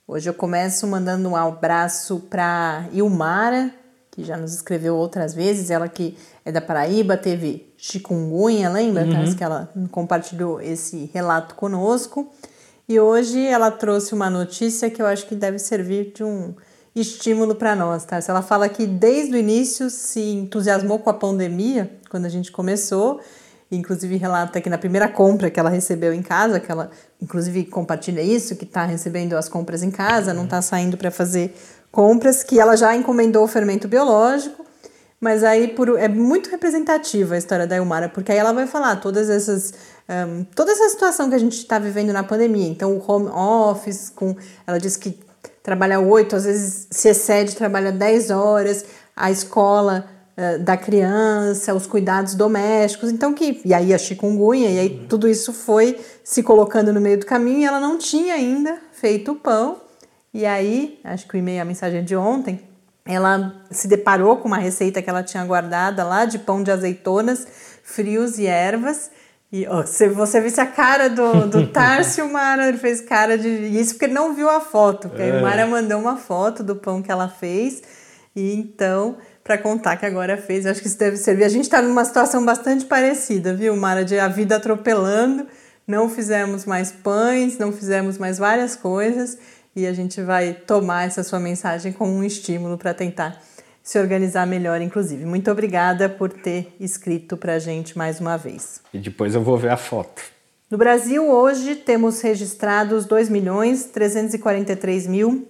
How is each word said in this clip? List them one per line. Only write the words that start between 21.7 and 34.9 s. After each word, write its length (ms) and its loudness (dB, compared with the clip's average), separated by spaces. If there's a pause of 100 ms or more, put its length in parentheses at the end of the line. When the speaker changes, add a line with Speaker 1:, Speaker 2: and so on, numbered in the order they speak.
Speaker 1:
quando 160 -6
a 60 -6
gente 220 -8
começou, 680 -2 (480)
inclusive 480 -4
relata 440 -2
que 100 -4
na 80 -2
primeira 300 0
compra 420 4
que 80 -4
ela 100 4
recebeu 440 0
em 100 -4
casa, 380 0
que 100 -12
ela 180 -6 (320)
inclusive 440 -4
compartilha 560 -4
isso, 340 0
que 100 -12
tá 200 -2
recebendo 520 -4
as 120 -2
compras 340 -6
em 80 -2
casa, 420 0
não 140 -4
tá 160 -2
saindo 340 0
pra 140 -2
fazer 420 -2 (380)
compras, 540 4
que 160 4
ela 160 8
já 180 6
encomendou 480 4
o 60 4
fermento 400 0
biológico, 760 2 (560)